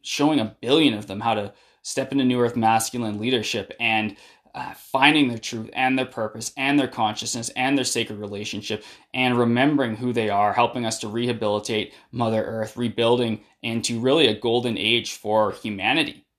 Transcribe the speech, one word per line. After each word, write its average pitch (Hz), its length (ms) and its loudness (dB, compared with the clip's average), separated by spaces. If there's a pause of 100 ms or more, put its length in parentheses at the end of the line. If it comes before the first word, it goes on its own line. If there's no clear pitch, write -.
showing 147 380 0
a 107 220 -4
billion 139 320 4
of 104 140 -8
them 98 120 -8
how 113 140 0
to 101 200 -4 (300)
step - 280 -4
into 135 120 2
New 123 160 2
Earth 117 160 2
Masculine 113 640 0
leadership 113 600 -2
and, 110 360 0 (380)
uh, - 200 -12
finding 143 540 2
their 117 100 -4
truth 110 360 -8
and 131 240 0
their 131 80 0
purpose 113 520 -8
and 139 220 2
their 127 80 2
consciousness 113 680 -4
and 135 220 0
their 127 80 0
sacred 110 340 -4
relationship 104 640 -8 (300)
and 127 240 2
remembering 123 580 2
who 120 180 -4
they 110 160 0
are, 101 240 2
helping 120 320 2
us 110 140 -4
to 113 80 -8
rehabilitate 107 840 -2 (180)
Mother 113 320 0
Earth, 110 320 -6
rebuilding 117 680 2 (200)
into 117 380 -4
really 131 280 4
a 107 120 2
golden 120 380 0
age 110 360 0
for 107 380 2
humanity? 110 760 -4 (140)